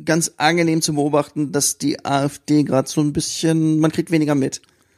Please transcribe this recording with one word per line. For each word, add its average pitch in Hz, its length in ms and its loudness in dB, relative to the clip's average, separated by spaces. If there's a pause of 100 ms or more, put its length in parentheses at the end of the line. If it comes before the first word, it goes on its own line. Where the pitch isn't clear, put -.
ganz 165 320 0
angenehm 160 460 2
zu 156 120 -2
beobachten, 147 580 0
dass - 260 -2
die - 260 -4
A 139 200 0
F 143 140 -4
D 147 240 2
grad 135 260 0
so - 120 -2
ein 147 120 0
bisschen, 160 680 0
man 160 100 2
kriegt 165 200 -4
weniger 151 240 2
mit. 135 280 -2 (360)